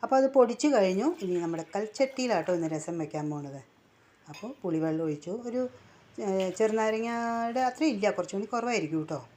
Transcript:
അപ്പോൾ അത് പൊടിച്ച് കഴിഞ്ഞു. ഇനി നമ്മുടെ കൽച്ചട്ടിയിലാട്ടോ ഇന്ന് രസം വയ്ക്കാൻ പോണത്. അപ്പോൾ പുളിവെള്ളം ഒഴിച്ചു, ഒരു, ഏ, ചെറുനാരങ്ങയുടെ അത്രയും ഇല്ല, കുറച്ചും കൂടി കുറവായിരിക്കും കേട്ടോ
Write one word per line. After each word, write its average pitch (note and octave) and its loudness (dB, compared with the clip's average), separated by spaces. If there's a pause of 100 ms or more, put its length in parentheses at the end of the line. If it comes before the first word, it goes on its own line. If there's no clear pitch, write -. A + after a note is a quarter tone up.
അപ്പോൾ A#3+ 2
അത് C4+ 4
പൊടിച്ച് B3 6
കഴിഞ്ഞു. G3 4 (160)
ഇനി F3+ 0
നമ്മുടെ E3 -4 (100)
കൽച്ചട്ടിയിലാട്ടോ G#3+ 0
ഇന്ന് E3 0
രസം E3+ -6
വയ്ക്കാൻ D3+ -6
പോണത്. C#3+ -10 (720)
അപ്പോൾ G#3+ -12 (100)
പുളിവെള്ളം D#3+ 0
ഒഴിച്ചു, D3+ -6 (140)
ഒരു, B3 -2 (640)
ഏ, G3 -2 (300)
ചെറുനാരങ്ങയുടെ A#3 0
അത്രയും D4+ 2
ഇല്ല, G3 2
കുറച്ചും F3+ -4
കൂടി G#3+ -6
കുറവായിരിക്കും G3+ 0
കേട്ടോ D#3 -6 (180)